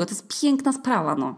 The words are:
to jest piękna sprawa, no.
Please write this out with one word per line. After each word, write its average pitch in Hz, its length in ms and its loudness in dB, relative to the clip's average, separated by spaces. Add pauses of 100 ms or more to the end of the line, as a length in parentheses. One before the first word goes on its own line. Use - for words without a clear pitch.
to - 40 -12
jest - 300 -8
piękna 277 320 4
sprawa, 196 420 0
no. 135 240 -2